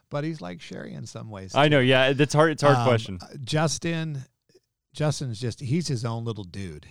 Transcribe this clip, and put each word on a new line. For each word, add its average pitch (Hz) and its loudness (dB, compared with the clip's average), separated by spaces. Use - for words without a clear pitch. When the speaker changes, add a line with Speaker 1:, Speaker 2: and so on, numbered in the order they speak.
Speaker 1:
But 143 -6
he's 160 -8
like 175 -12
Sherry - -14
in 139 -12
some 113 -14
ways, 95 -14
Speaker 2:
I 139 4
Speaker 1:
too. 156 4
Speaker 2:
know, 143 6
yeah, 131 6
that's 139 2
hard, 156 6
it's 147 -4
a 143 6
hard 139 8
Speaker 1:
Um, 120 2
Speaker 2:
question. 113 2
Speaker 1:
uh, - -16
Justin, 156 -2
Justin's 143 -2
just, 120 -6
he's 143 0
his 120 -2
own 117 -4
little 107 -6
dude. 87 -10